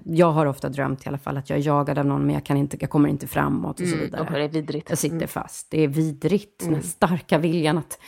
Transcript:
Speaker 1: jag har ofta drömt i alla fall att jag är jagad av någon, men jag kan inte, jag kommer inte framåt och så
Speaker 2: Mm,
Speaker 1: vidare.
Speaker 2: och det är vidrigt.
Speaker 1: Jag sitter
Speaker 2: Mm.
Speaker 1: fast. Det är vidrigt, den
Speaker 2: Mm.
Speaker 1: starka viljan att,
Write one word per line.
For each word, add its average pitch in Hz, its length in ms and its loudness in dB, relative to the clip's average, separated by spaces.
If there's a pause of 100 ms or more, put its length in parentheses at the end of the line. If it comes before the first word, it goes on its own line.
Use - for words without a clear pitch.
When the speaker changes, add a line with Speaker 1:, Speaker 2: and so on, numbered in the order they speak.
Speaker 1:
jag 165 280 4
har 151 140 4
ofta 139 220 -2
drömt 139 380 -4
i - 20 -6
alla 139 100 -6
fall 139 180 -6
att 139 140 -6
jag 147 80 0
är 143 80 0
jagad 143 320 2
av 143 80 2
någon, 143 200 2
men 147 80 2
jag 147 120 -4
kan 143 100 0
inte, 139 240 0
jag 143 100 -4
kommer 147 180 4
inte 147 180 -2
framåt 147 540 -2
och 180 60 -2
så 170 80 0
Speaker 2:
Mm, 156 100 -2
Speaker 1:
vidare. - 220 -4
Speaker 2:
och 170 60 -6
det 147 120 0
är 151 40 -2
vidrigt. 151 420 -6
Speaker 1:
Jag 165 80 -2
sitter 165 180 -2
Speaker 2:
Mm. - 120 -4
Speaker 1:
fast. - 420 -10
Det 160 140 2
är 147 40 4
vidrigt, 160 720 0
den 170 100 -6
Speaker 2:
Mm. 151 140 0
Speaker 1:
starka 170 560 0
viljan 160 400 2
att, - 300 -8